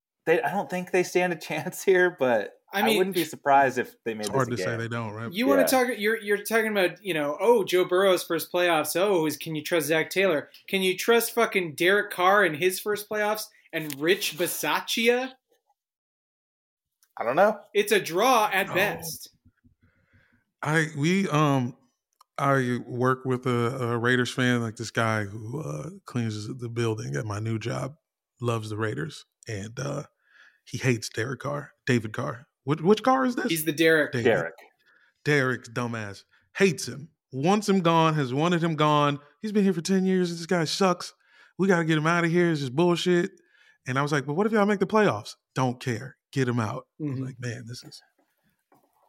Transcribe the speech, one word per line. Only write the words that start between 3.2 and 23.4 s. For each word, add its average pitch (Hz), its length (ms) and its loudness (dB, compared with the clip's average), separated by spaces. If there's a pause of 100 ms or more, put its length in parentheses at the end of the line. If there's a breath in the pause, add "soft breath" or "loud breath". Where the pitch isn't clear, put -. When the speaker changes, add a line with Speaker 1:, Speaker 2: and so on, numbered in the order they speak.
Speaker 1:
surprised 139 540 4
if - 260 -4
they 113 100 -6
made 107 80 -8
Speaker 3:
It's 104 80 -4
Speaker 1:
this - 60 -4
Speaker 3:
hard 131 140 2
Speaker 1:
a - 20 -4
Speaker 3:
to 120 60 -4
say - 140 -2
Speaker 1:
game. 117 80 -4
Speaker 3:
they 113 100 -4
don't, 113 240 -6
right? 113 180 -10
Speaker 2:
You 220 160 -2
wanna 277 140 4
Speaker 1:
Yeah. 247 60 4
Speaker 2:
talk? 254 200 2 (100)
You're, 214 240 0
you're 202 220 0
talking 220 280 0
about, 180 320 0
you 190 100 -4
know, 147 260 -2
oh, 214 240 4
Joe 175 220 2
Burrow's 180 380 2
first 156 280 -4
playoffs. 165 480 0
Oh, 185 260 2
is, 143 120 -2
can 160 180 -10
you 151 80 -6
trust 170 240 -2
Zach 156 220 0
Taylor? 180 400 0 (180 loud breath)
Can 196 160 -2
you 185 140 2
trust 233 360 2
fucking 196 420 -2
Derek 196 360 2
Carr 190 340 4
in 160 100 0
his 185 240 -2
first 208 300 -6
playoffs 214 360 -2 (280 soft breath)
and 156 260 -6
Rich 160 380 0
Bisaccia? 226 960 0 (1900)
Speaker 1:
I 107 40 -4
don't 117 120 0
know. 208 240 4 (140)
Speaker 2:
It's 202 180 0
a 214 80 4
draw 208 520 2
at 190 160 0
Speaker 3:
No. 156 80 -8
Speaker 2:
best. 170 540 -4 (1300)
Speaker 3:
I, 151 260 2 (100)
we, 180 320 0
um, 143 460 2 (640)
I 135 480 0
work 127 400 0
with 127 220 -2